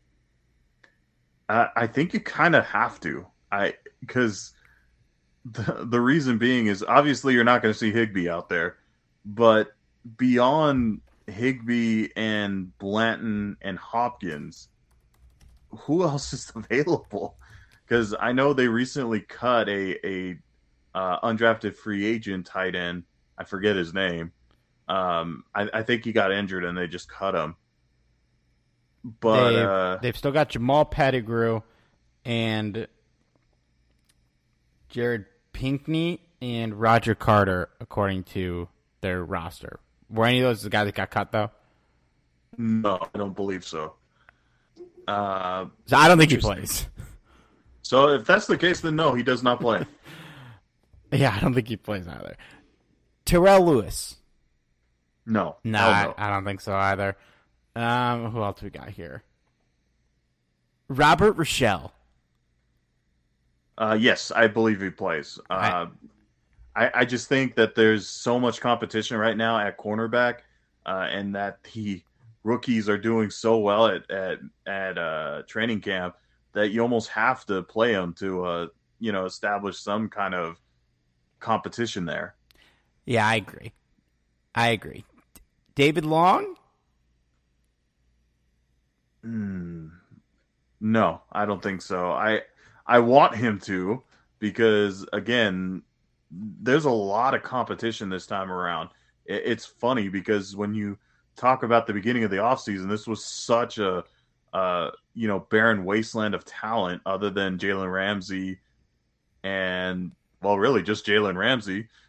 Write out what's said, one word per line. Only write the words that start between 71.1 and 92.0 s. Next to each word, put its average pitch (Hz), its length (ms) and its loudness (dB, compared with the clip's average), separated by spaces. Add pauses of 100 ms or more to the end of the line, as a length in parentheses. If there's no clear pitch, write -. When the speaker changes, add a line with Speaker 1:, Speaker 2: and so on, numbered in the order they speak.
Speaker 1:
that 101 240 -6 (120)
the 104 300 -8 (420)
rookies 113 460 0
are 104 80 2
doing 110 320 0
so 113 300 2
well 104 280 4
at, 92 240 -4
at, 95 280 -6 (260)
at, 95 320 -6
uh, 78 500 -6
training 110 340 -4
camp 92 340 -6 (380)
that 104 180 0
you 113 100 0
almost 117 280 0
have 120 360 0
to 95 160 -2
play 110 340 0
'em 87 200 -2
to, 92 280 -4
uh, 85 240 -4 (320)
you 110 140 -4
know, 95 120 -2
establish 101 540 -6
some 104 300 -4
kind 95 240 -4
of 85 260 -6 (800)
competition 110 640 -4
there. 78 280 -8 (720)
Speaker 2:
Yeah, 110 220 2
I 113 80 2
agree. - 360 -8 (840)
I 117 140 2
agree. - 340 -6 (320)
D-, - 60 -20 (340)
David 156 300 2
Long? 196 500 2 (2750)
Speaker 1:
Mm, 90 640 -8 (920)
no, 107 400 2 (100)
I 104 140 -2
don't 101 160 -2
think 95 200 -4
so. 90 300 -4